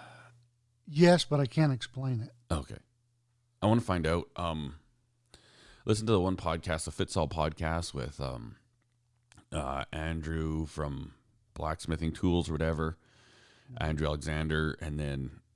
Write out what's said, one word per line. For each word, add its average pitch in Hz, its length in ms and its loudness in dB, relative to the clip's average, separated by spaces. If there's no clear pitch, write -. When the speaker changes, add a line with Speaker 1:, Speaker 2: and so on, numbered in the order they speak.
Speaker 1:
Yes, 175 300 10
but 147 160 2
I 143 60 4
can't 151 260 4
explain 131 480 -2
it. 110 120 -8
Speaker 2:
Okay. 71 220 -4
I 98 60 4
wanna 113 120 6
find 90 260 0
out. 82 300 2
Um, 78 400 -4
listen 107 200 0
to 113 60 4
the 104 80 6
one 92 160 2
podcast, 82 480 -2
the - 80 -8
Fits - 240 -4
All 78 140 2
podcast 80 640 -2
with, 67 260 -8
um, 60 380 -8
uh, 67 400 -4
Andrew 80 720 -2
from 71 480 -8
Blacksmithing 80 580 -4
Tools 85 380 2
or 78 40 -2
whatever, 80 440 0
Speaker 1:
Mm-hmm. 120 140 -6
Speaker 2:
Andrew 76 220 0
Alexander, 78 760 0
and 76 180 -6
then 69 400 -4